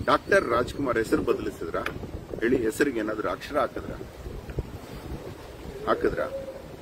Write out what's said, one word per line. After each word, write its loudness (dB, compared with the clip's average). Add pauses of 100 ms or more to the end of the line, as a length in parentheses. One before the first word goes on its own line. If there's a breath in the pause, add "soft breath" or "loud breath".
ಡಾಕ್ಟರ್ 6
ರಾಜ್ಕುಮಾರ್ 2
ಹೆಸರು 4
ಬದಲಿಸಿದ್ರ? 0 (640)
ಹೇಳಿ, 6
ಹೆಸರಿಗೆ 2
ಏನಾದ್ರು 0
ಅಕ್ಷರ -2
ಹಾಕಿದ್ರ? -2 (2000)
ಹಾಕಿದ್ರ? 2 (640)